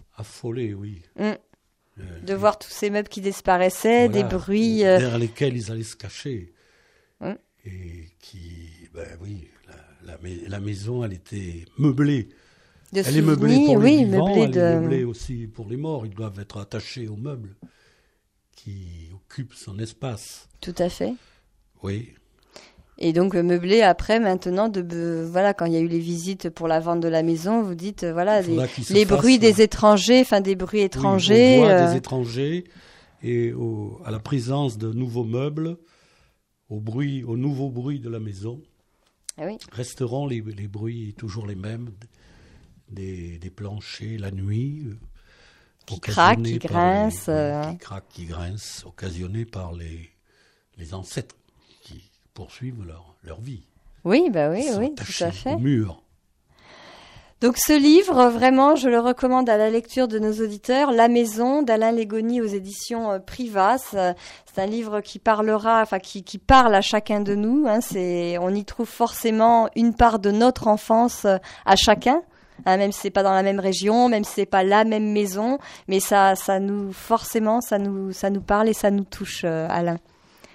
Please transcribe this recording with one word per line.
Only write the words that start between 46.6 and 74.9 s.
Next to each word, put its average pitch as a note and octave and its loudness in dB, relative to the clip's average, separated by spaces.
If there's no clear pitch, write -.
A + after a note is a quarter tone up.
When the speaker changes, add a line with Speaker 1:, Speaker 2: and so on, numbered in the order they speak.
Speaker 2:
qui E3 -10
Speaker 1:
par D#3 -6
les, F#3 0
Speaker 2:
grincent, - -8
Speaker 1:
oui, D#3+ -2
Speaker 2:
euh. D3+ -4
Speaker 1:
qui F3 -14
craquent, G2 -16
qui F2 -16
grincent, F2 -12
occasionnés F#2+ -10
par F#2 -12
les, E2 -14
les E2 -16
ancêtres - -12
qui - -20
poursuivent A#2 -14
leur, E2 -20
leur E2 -16
vie. A#2+ -14
Speaker 2:
Oui, C#4 4
bah D3+ 0
oui, G3 -2
Speaker 1:
Ils C4 -2
sont G3+ -2
Speaker 2:
oui, C#4 -2
tout B3+ -14
à - -6
Speaker 1:
attachés E3+ -4
Speaker 2:
fait. - -6
Speaker 1:
au G#2+ -4
mur. A#2 -2
Speaker 2:
Donc B3 2
ce D4+ 4
livre, D4 6
vraiment, C4 6
je B3+ 0
le A#3 4
recommande B3+ 0
à G#3+ 4
la G#3+ 4
lecture A#3 0
de A3 -4
nos G#3+ 0
auditeurs, A3+ 0
La A#3 6
Maison A#3+ 2
d'Alain A3+ 2
Légoni A3+ -2
aux A3 -2
éditions, G3+ -6
euh, F#3+ -4
Privas. A3 0
Euh, F3+ 0
c'est - -6
un F#3+ -2
livre G#3+ -6
qui - -16
parlera, A3 2
enfin G#3 -4
qui, - -14
qui - -14
parle B3 6
à G3 6
chacun G#3 -2
de G3+ -2
nous, A#3 0
hein, A3 2
c'est, F3 -4
on F#3 -2
y G3+ -2
trouve - -8
forcément A3+ 2
une A#3 2
part A3+ 4
de G3+ 0
notre A#3 2
enfance, A3+ 2
euh, F#3+ 4
à G3 8
chacun, B3 2
hein, F#3 4
même G3+ 0
si - -10
c'est G3 -4
pas G3 2
dans F#3+ 4
la F#3+ 2
même G3 0
région, G3 2
même G#3+ 0
si - -8
c'est G3+ 0
pas F#3+ 2
la G3+ 4
même G#3+ 0